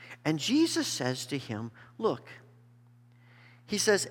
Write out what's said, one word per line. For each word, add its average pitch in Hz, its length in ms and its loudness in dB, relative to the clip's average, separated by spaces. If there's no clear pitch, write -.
And 156 120 2
Jesus 302 480 2
says 127 420 -2
to 147 100 -4
him, 113 340 -6
"Look," 202 300 -2
he 214 120 -2
says, 202 340 4